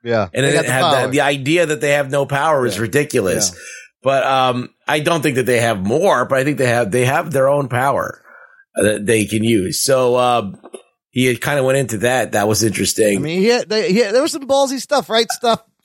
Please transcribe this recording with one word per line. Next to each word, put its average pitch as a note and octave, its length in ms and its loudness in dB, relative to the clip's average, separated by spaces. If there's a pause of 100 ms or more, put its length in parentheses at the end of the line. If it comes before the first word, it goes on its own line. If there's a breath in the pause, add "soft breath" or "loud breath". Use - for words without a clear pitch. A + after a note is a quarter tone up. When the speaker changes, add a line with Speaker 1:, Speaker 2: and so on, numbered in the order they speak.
Speaker 1:
Yeah. A2 280 0
Speaker 2:
And C3 140 -2
Speaker 1:
They C#3 40 2
Speaker 2:
it C#3+ 40 2
Speaker 1:
got D#3 120 2
the B2+ 60 -4
Speaker 2:
had C3 100 0
Speaker 1:
power. E3 100 2
Speaker 2:
that, B2+ 200 0
the C#3+ 100 0
idea C#3+ 440 0
that D3 160 -4
they D3 120 0
have C#3 180 -2
no C#3 160 0
power C#3 400 0
is G#2+ 80 -2
Speaker 1:
Yeah. G#2+ 80 -4
Speaker 2:
ridiculous. A2+ 680 0
Speaker 1:
Yeah. - 80 -20 (440 loud breath)
Speaker 2:
But, C3+ 200 2
um, B2+ 460 0 (180)
I D3+ 120 0
don't E3 240 0
think C3+ 140 0
that B2 100 0
they B2+ 140 2
have A2+ 220 0
more, C3 420 2
but C3+ 120 0
I C3 60 0
think C#3+ 160 -2
they C3 80 2
have, A#2 240 0
they B2 140 2
have D#3 260 0
their C3+ 180 2
own C#3+ 200 0
power B2 520 -2 (540 loud breath)
that G#2 320 0
they A2 180 2
can A2 180 -2
use. A2 400 0
So, B2+ 320 2
uh, A#2+ 360 0 (580)
he B2+ 160 0
had B2 160 0
kinda C#3+ 220 0
went C3 160 2
into A2 200 -4
that. A#2 340 0
That G#2 140 2
was G#2+ 140 0
interesting. G2+ 560 0
Speaker 1:
I - 20 -2
mean, E3 200 -4
he G3 80 2
had, A#3 200 0
they, G3 240 -2
he G#3 80 2
had, G#3 140 0
there B3+ 80 2
was D#4+ 120 -2
some C#4 140 -10
ballsy C#4 320 0
stuff, B3+ 300 -2
right? A3+ 220 0
Stuff - 320 -2 (220)